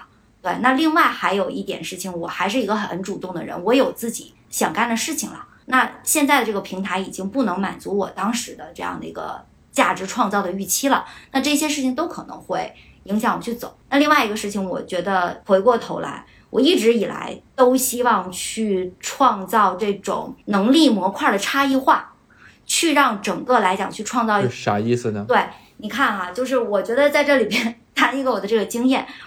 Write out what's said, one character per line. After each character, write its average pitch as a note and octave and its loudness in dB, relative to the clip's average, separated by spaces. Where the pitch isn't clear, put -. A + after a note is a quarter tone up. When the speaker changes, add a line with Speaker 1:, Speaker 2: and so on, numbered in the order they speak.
Speaker 1:
对， F3+ -4
那 B3+ 4
另 D#4 2
外 E4 6
还 F#3+ 0
有 G3 0
一 F#3+ -6
点 F3+ -8
事 F#3 -10
情， F3+ -8
我 E3+ -8
还 F#3 -4
是 B3 0
一 G#3+ 0
个 G#3 0
很 G3 -4
主 F#3+ -8
动 F#3 -8
的 D#3+ -6
人， E3+ -8
我 A3+ 4
有 C4+ 4
自 - -6
己 - -10
想 F3+ -2
干 A3+ 0
的 A#3 0
事 D4+ -4
情 - -6
了。 - -16
那 B3+ 2
现 D4 2
在 C#4+ 4
的 A3 0
这 A3 -2
个 G3 -2
平 F#3+ -8
台 F#3 -4
已 F#3+ -6
经 F#3+ -8
不 C4 -2
能 F#3 -2
满 F3+ -6
足 F3+ -6
我 G3 -2
当 G3+ -4
时 - -6
的 - -16
这 - -12
样 F2 -8
的 D#3 -12
一 D#3+ -12
个 D#3 -10
价 F#3 2
值 F#3 -6
创 G#3+ -2
造 G3+ 0
的 F3+ -4
预 G3 -6
期 C4 -2
了， - 2
那 C4+ 0
这 C#4+ 2
些 D4+ 0
事 C#4+ -4
情 B3+ 0
都 D#4+ -2
可 - -10
能 - -16
会 E3 -6
影 G#3 -2
响 G#3 0
我 E3+ -8
去 A#3 -6
走。 - -10
那 C#4 4
另 D4 6
外 C#4+ 4
一 G3+ -2
个 G#3+ -4
事 G#3+ -6
情， G3+ -4
我 F3 -4
觉 F3 -4
得 F#3 0
回 G3 6
过 A#3 6
头 - -6
来， E3 -10
我 - -2
一 C#4 4
直 A3+ 6
以 G3+ 0
来 - -8
都 B3+ 6
希 B3 -2
望 F#3+ 2
去 F#3+ -2
创 G#3+ 2
造 G3+ 4
这 G3+ 0
种 E3+ -6
能 G#3 2
力 D#4 6
模 F#3+ 2
块 C#4 0
的 G3+ 0
差 C#4 0
异 C4+ 2
化， - 2
去 D#4+ 0
让 A#3+ 2
整 F3+ -4
个 B3 4
来 F#3+ 2
讲 F#3+ -4
去 - -10
创 A3+ -2
造 G#3 2
Speaker 2:
是 G3 0
啥 G#2 -2
意 A#2+ 2
思 A#2+ -4
呢？ G#2 -6
Speaker 1:
对， G#3 4
你 G#3+ -12
看 A3 0
啊， F3+ -6
就 B3 -4
是 C4 0
我 G3+ 0
觉 A3+ -4
得 C#4+ 4
在 D4 4
这 C#4+ 4
里 A3+ 2
边 A3+ -2
<laughs> - -20
谈 B3+ 2
一 C4+ -2
个 B3+ 2
我 G3 -2
的 G3 -4
这 A3+ 2
个 G3+ 2
经 A#3 -2
验， C4 2